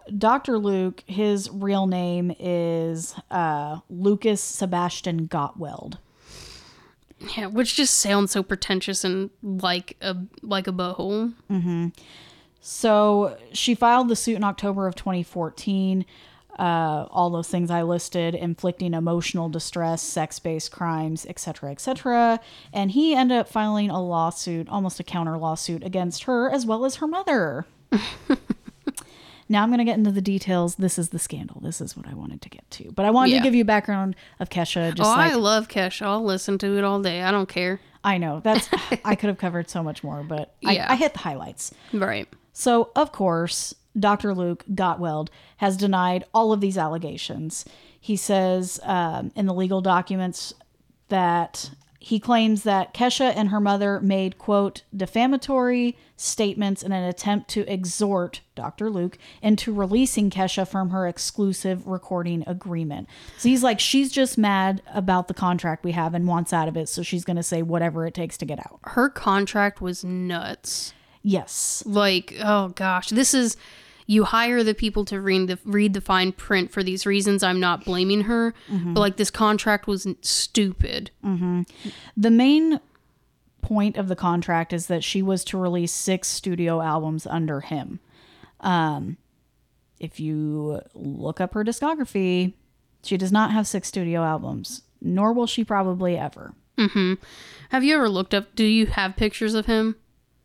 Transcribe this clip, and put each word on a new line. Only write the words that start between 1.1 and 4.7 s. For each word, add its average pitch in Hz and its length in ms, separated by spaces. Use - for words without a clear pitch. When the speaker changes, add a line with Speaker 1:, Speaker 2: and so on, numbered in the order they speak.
Speaker 1:
real 196 360
name 175 520
is, 165 760
uh, 156 480
Lucas 202 540
Sebastian 175 880